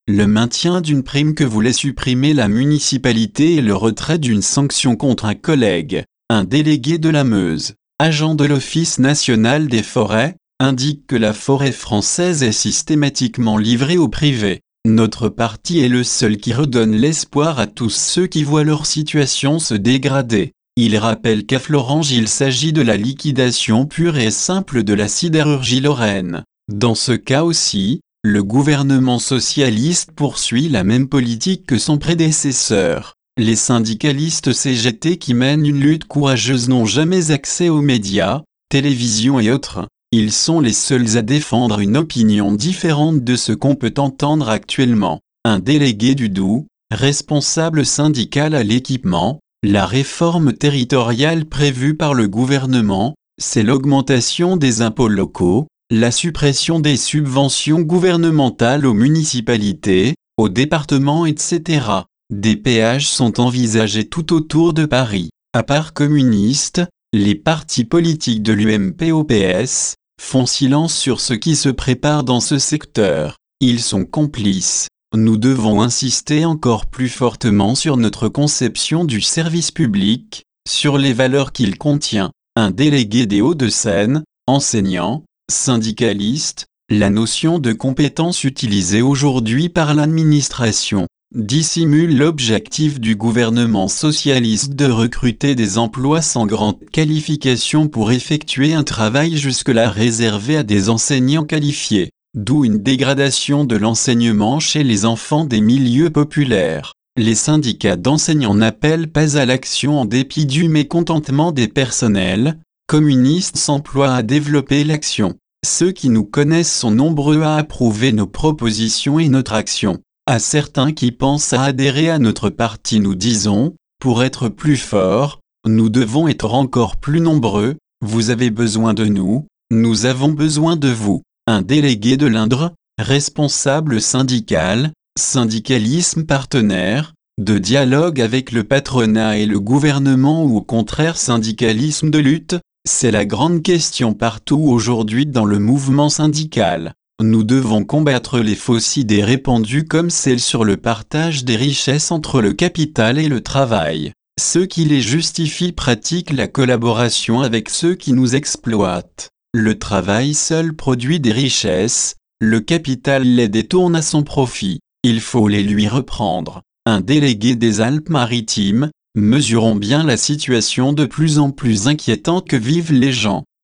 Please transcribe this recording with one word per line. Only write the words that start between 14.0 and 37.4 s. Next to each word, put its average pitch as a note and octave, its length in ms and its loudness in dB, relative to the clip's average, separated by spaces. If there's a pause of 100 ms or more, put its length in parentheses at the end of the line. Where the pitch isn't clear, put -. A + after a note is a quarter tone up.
privé. G#2+ 520 -2 (260)
Notre A2 440 2
parti A#2 500 -4
est B2+ 80 4
le B2 160 2
seul G#3+ 320 0
qui A#2+ 160 -4
redonne A#2+ 420 0
l'espoir D3 640 0
à G#2 80 0
tous A2+ 220 -4
ceux - 380 -2
qui D#3+ 160 -2
voient D3 200 2
leur D3+ 220 0
situation D3+ 720 -2
se D3+ 140 -4
dégrader. A#2+ 800 0 (240)
Il A2 200 2
rappelle A2 480 0
qu'à C3 140 -2
Florange, C#3+ 540 -2
il A2+ 160 2
s'agit C#3 440 0
de D#3 80 2
la A2 160 2
liquidation B2+ 880 0
pure D#3+ 320 -2
et A2 140 0
simple F3+ 540 -2
de G#2 100 0
la G#2 120 0
sidérurgie C#3+ 760 0
lorraine. G2+ 600 -2 (280)
Dans A2 220 0
ce - 180 -2
cas C3+ 320 0
aussi, C3 560 -2 (220)
le G#2 200 2
gouvernement C3+ 760 2
socialiste C3 920 -2
poursuit D3 580 -2
la G#2 120 0
même B2 280 2
politique C3 560 -2
que A#2 100 0
son D3 220 0
prédécesseur. C#3+ 1120 0 (240)
Les A2+ 180 2
syndicalistes B2+ 1000 -2
C C3 200 -2
G A#2 200 0
T E3 240 -2
qui B2 160 -2
mènent C#3+ 320 2
une C#3+ 140 0
lutte D#3 260 2
courageuse C3 640 0
n'ont A#2+ 160 2
jamais D#3 460 0
accès E3+ 360 -2